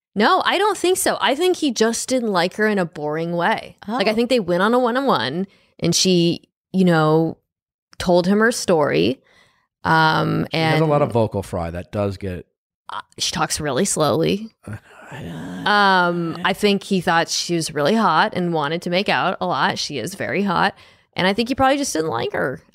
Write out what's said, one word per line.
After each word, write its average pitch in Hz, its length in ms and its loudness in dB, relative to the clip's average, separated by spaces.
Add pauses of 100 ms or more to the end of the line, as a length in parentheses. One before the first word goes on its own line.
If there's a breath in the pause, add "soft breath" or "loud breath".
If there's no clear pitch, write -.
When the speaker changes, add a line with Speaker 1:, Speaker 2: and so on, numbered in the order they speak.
(140)
Speaker 1:
No, 294 300 2
I 254 140 0
don't 392 200 0
think 359 200 2
so. - 240 0
I 233 140 2
think 359 200 2
he 294 160 -2
just 226 380 0
didn't 240 240 0
like 180 220 0
her 214 120 0
in 208 120 0
a 180 60 0
boring 156 460 -6
way. 175 460 -2 (100)
Speaker 2:
Oh. 208 60 -6
Speaker 1:
Like, 202 140 0
I 214 60 2
think 233 160 0
they 247 120 2
went 175 200 0
on 220 120 2
a 247 60 4
one-on-one, 196 680 0 (320 soft breath)
and 170 160 0
she, 170 540 2 (240)
you 185 100 4
know, 160 540 2 (600)
told 175 300 2
him 202 120 4
her 226 120 4
story. 165 720 0 (600 soft breath)
Um, 160 680 2
Speaker 3:
She - 60 -2
has 156 240 2
a 165 40 2
lot 147 160 2
of 147 60 0
Speaker 1:
and - 60 -6
Speaker 3:
vocal 104 300 -2
fry 85 280 -6
that 85 220 -10
does 101 240 -2
get 90 280 -10 (440)
Speaker 1:
uh, 98 100 -12 (180)
she - 140 -4
talks - 300 -4
really 151 240 -2
slowly. 165 640 0 (160)
Speaker 3:
I - 580 -16
know. 180 480 -6
Speaker 1:
Um, 180 720 2
I 180 80 0
think 196 320 0
he 190 160 0
thought 165 300 2
she - 260 -4
was 160 180 -4
really 147 200 2
hot 202 420 2
and 175 180 -2
wanted 156 280 -2
to - 80 -6
make 185 180 0
out 160 320 0
a 185 60 -4
lot. 165 340 0
She - 200 -8
is - 160 -8
very 127 280 -4
hot. 185 320 0 (380 soft breath)
And 175 120 -2
I 196 80 2
think 233 140 -2
he 254 80 -4
probably 269 220 2
just 277 160 -4
didn't 311 160 -2
like - 240 -4
her. - 280 -4 (140)